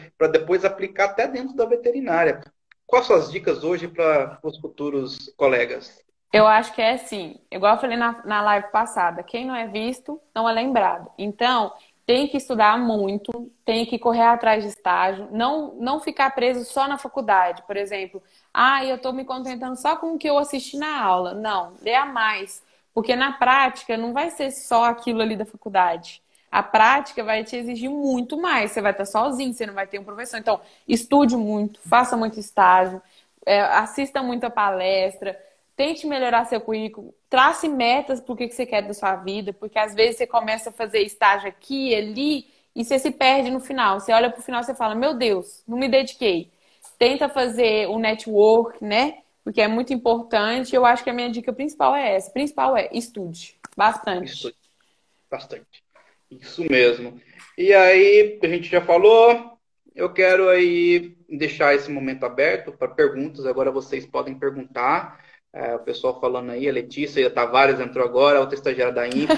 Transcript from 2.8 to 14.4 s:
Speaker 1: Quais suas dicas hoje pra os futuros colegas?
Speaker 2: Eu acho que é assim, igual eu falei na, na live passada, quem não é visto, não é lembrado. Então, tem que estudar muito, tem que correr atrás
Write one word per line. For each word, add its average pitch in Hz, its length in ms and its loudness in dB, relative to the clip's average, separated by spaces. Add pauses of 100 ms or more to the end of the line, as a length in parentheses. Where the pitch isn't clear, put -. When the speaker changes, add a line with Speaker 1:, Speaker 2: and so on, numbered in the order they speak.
Speaker 1:
Quais 247 220 2
suas 190 240 4
dicas 160 320 -4
hoje 170 240 -4
pra 156 560 0
os 151 160 -10
futuros 143 800 -8
colegas? 123 680 0 (300)
Speaker 2:
Eu 214 140 6
acho 220 280 4
que 233 80 -4
é 226 100 2
assim, 214 480 -10 (100)
igual 202 260 2
eu 226 40 -8
falei 240 160 -2
na, 233 300 -4
na 208 160 -2
live 208 280 0
passada, 180 520 -2
quem 240 240 -8
não 262 80 -8
é 233 120 -8
visto, 233 540 -8 (140)
não 226 140 -2
é 226 40 0
lembrado. 226 640 -2
Então, 208 560 -2 (320)
tem 254 220 2
que 285 100 -6
estudar 220 420 2
muito, 220 720 -4 (140)
tem 226 220 0
que 233 120 -6
correr 233 240 2
atrás 233 400 4